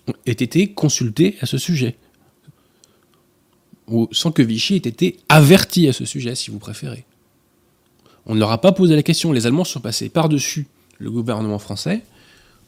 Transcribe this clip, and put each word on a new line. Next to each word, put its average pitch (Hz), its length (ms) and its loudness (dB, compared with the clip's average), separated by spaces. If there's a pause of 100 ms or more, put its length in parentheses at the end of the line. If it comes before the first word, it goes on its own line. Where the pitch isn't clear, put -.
(260)
ait 123 60 -2
été 127 400 0
consulté 151 680 -2
à 135 40 -6
ce 139 120 -6
sujet. 131 400 -4 (1900)
Ou 113 240 0
sans - 200 -2
que 151 120 4
Vichy 113 320 -2
ait - 20 2
été 175 400 -2 (120)
averti 156 580 6
à 127 60 2
ce 123 120 -8
sujet, 120 300 -8
si - 160 -10
vous 107 80 -12
préférez. 120 460 -14 (1200)
On 110 100 -4
ne 107 40 2
leur 107 120 2
a 113 100 -2
pas 190 100 6
posé 185 240 4
la 147 80 2
question. 165 280 -2
Les 120 160 0
Allemands 151 160 2
sont - 160 -8
passés 110 300 -8
par-dessus 151 580 -2 (320)
le 113 100 -10
gouvernement 110 500 -4
français 165 440 -8 (640)